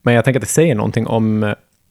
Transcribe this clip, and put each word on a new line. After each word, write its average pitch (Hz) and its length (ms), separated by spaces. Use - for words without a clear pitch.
Men 120 120
jag 117 120
tänker 131 140
att 110 40
det 107 40
säger 151 280
någonting 113 320
om, 110 360
eh, 104 100